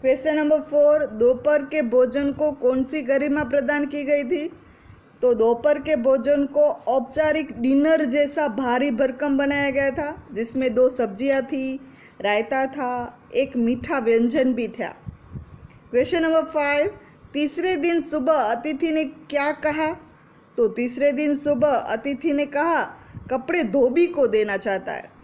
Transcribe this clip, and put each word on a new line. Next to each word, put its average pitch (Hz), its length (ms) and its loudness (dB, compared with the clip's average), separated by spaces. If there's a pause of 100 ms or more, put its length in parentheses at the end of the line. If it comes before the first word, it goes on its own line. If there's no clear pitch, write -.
क्वेश्चन 285 340 0
नंबर 302 240 2
फ़ोर, 294 460 4
दोपहर 247 560 2
के 302 200 -2
भोजन 254 500 2
को 302 200 0
कौन 262 320 0
सी 302 180 -4
गरिमा 277 420 0
प्रदान 285 420 0
की 294 180 -6
गई 285 200 0
थी? 302 240 -2 (760)
तो - 120 4
दोपहर 233 460 2
के 302 160 0
भोजन 269 500 2
को 294 160 0
औपचारिक 294 1000 0
डिनर 294 440 4
जैसा 294 420 0
भारी 254 440 0
भरकम 262 460 -2
बनाया 285 320 0
गया 277 220 0
था, 294 420 -8
जिसमें 233 400 -2
दो 254 160 4
सब्जियां 254 520 -2
थी, 262 380 -6 (420)
रायता 226 440 0
था, 247 560 -8 (140)
एक 269 220 -2
मीठा 247 420 -2
व्यंजन 233 540 2
भी 226 140 -4
था। 190 280 -10 (960)
क्वेश्चन 320 320 2
नंबर 320 180 2
फ़ाइव, 302 580 -2 (340)
तीसरे 339 420 -2
दिन 339 260 0
सुबह 294 320 0
अतिथि 277 580 -2
ने 311 120 0
क्या 285 480 -4
कहा? 311 400 -2 (680)
तो 233 100 2
तीसरे 247 440 0
दिन 294 240 0
सुबह 294 340 0
अतिथि 262 640 -2
ने 285 120 0
कहा, 294 380 0 (480)
"कपड़े 285 320 -2
धोबी 269 440 2
को 285 200 0
देना 208 300 0
चाहता 190 340 -4
है।" - 180 -10 (140)